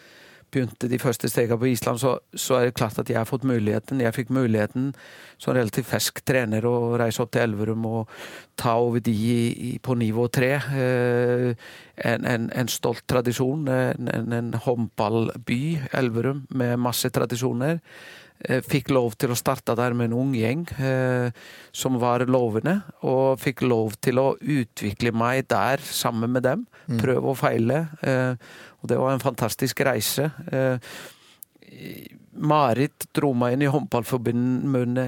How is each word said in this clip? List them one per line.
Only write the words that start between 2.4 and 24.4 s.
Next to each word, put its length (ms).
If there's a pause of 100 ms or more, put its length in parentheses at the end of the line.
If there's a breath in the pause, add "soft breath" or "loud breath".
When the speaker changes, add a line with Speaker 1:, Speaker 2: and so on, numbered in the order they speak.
Speaker 1:
er 80
det 140
klart 180
at 160
jeg 60
har 100
fått 160
muligheten. 560
Jeg 160
fikk 160
muligheten 560 (480 loud breath)
som 160
relativt 400
fersk 320
trener 400
å 320
reise 240
opp 160
til 80
Elverum 400
og 240 (480 loud breath)
ta 240
over 240
de 80
i, 260 (300)
i, 80
på 160
nivå 400
tre. 240
Eh, 920 (580 loud breath)
en, 160
en, 240
en 240
stolt 320
tradisjon, 640
en, 400
en, 240
en 200 (120)
håndballby, 960 (320)
Elverum, 560
med 320
masse 320
tradisjoner. 720 (520 loud breath)
Eh, 260
fikk 320
lov 240
til 160
å 20
starte 380
der 240
med 140
en 80
ung 180
gjeng, 240 (160)
eh, 540 (420 loud breath)
som 240
var 320
lovende, 460 (240)
og 420
fikk 240
lov 320
til 240
å 60 (100)
utvikle 760